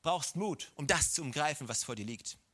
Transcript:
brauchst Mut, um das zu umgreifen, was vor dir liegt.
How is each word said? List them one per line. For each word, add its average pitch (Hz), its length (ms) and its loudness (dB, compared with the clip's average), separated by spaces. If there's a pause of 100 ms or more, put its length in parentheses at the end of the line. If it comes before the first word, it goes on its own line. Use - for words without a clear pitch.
brauchst 165 360 0
Mut, 180 400 -4
um 143 100 -4
das 170 260 6
zu 175 100 0
umgreifen, 143 460 0
was 117 160 0
vor 123 120 -4
dir 104 100 -4
liegt. - 320 -8 (160)